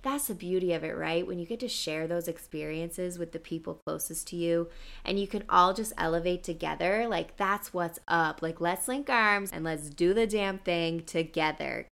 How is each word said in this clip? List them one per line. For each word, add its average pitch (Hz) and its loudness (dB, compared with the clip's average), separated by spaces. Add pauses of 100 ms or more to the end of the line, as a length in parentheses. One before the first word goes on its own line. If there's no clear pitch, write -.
That's 277 -2
the 202 -4
beauty 180 0
of 160 0
it, 156 -4
right? 165 0
When 180 -4
you 170 -6
get 226 -6
to 247 -4
share 160 -2
those 170 0
experiences 165 -4
with 170 -4
the 160 -8
people 165 -8
closest 156 -6
to 175 -8
you 170 2 (340)
and 202 -2
you 202 0
can 208 -4
all 180 8
just 214 -4
elevate 170 0
together, 170 0
like, 170 -2
that's 202 -2
what's 170 -2
up. 160 2
Like, 165 -2
let's 175 2
link 277 -2
arms 208 4
and 160 -4
let's 151 -2
do 170 4
the 226 4
damn 196 0
thing 165 0
together. 156 -2